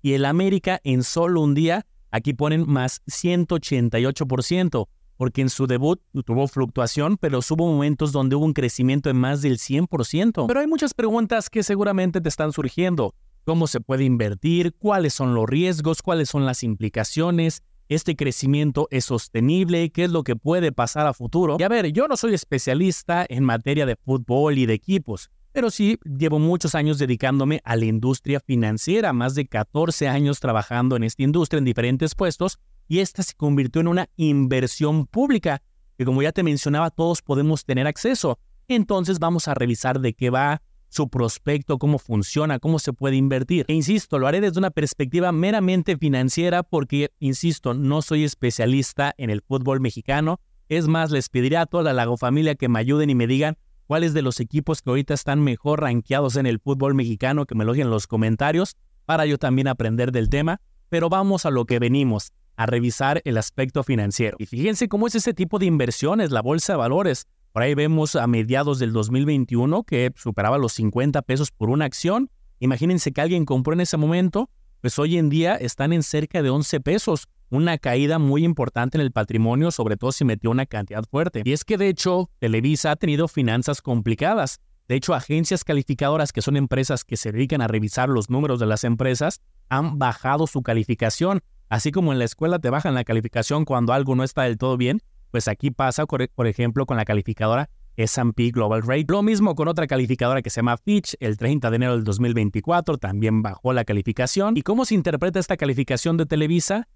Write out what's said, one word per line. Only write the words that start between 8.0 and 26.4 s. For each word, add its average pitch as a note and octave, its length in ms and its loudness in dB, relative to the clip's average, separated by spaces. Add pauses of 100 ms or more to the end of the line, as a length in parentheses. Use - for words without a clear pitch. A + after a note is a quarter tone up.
donde C3+ 240 2
hubo D3 80 2
un D#3+ 80 2
crecimiento C3+ 580 0
de C3 40 2
más C3+ 300 0
del B2+ 160 0
cien D3 260 0
por B2+ 200 -2
ciento. F#3 420 0
Pero B3 120 2
hay D#4 80 0
muchas D#4 280 -2
preguntas A3+ 560 0
que A3 100 0
seguramente F#3+ 580 0
te E3 80 -4
están D#3 240 -2
surgiendo. D3+ 640 -2 (320)
¿Cómo D#3+ 220 2
se B2 120 -2
puede C3+ 260 0
invertir? C3 680 2
¿Cuáles G3 400 0
son B2+ 220 0
los A2 120 2
riesgos? D#3+ 540 0
¿Cuáles E3 280 -2
son C#3 180 0
las B2+ 160 -4
implicaciones? D3+ 1000 -2 (280)
¿Este D#3 260 -2
crecimiento C#3+ 720 0
es C3 160 -2
sostenible? E3 880 0
¿Qué F3 140 0
es F3 60 0
lo E3 120 0
que B2 120 -2
puede D#3+ 360 0
pasar C3 340 -2
a C#3+ 80 2
futuro? D#3 460 0
Y E3+ 40 2
a G3+ 60 2
ver, G3+ 240 0
yo B3 140 2
no B3 100 -2
soy A3+ 160 0
especialista E3+ 960 0
en B2+ 140 0
materia C3+ 420 0
de A#2+ 100 0
fútbol C3+ 640 0
y B2+ 80 4
de A2+ 80 2
equipos, C#3+ 560 -4 (220)
pero A#3+ 180 0
sí G#3+ 340 0
llevo D3+ 360 0
muchos E3 340 2